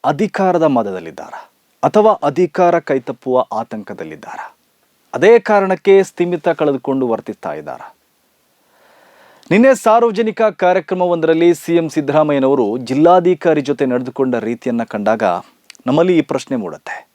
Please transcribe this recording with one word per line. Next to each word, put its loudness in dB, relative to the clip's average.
ಅಧಿಕಾರದ 0
ಮದದಲ್ಲಿದ್ದಾರಾ -4
ಅಥವಾ 4
ಅಧಿಕಾರ 0
ಕೈತಪ್ಪುವ -4
ಆತಂಕದಲ್ಲಿದ್ದಾರಾ? -14
ಅದೇ 4
ಕಾರಣಕ್ಕೆ 2
ಸ್ಥಿಮಿತ -4
ಕಳೆದುಕೊಂಡು -2
ವರ್ತಿಸ್ತಾ -6
ಇದ್ದಾರಾ? -16
ನಿನ್ನೆ 6
ಸಾರ್ವಜನಿಕ 0
ಕಾರ್ಯಕ್ರಮವೊಂದರಲ್ಲಿ 0
ಸಿ -4
ಎಂ 0
ಸಿದ್ದರಾಮಯ್ಯನವರು 0
ಜಿಲ್ಲಾಧಿಕಾರಿ 2
ಜೊತೆ -2
ನಡೆದುಕೊಂಡ -2
ರೀತಿಯನ್ನ -4
ಕಂಡಾಗ -2
ನಮ್ಮಲ್ಲಿ 2
ಈ 2
ಪ್ರಶ್ನೆ -6
ಮೂಡುತ್ತೆ. -10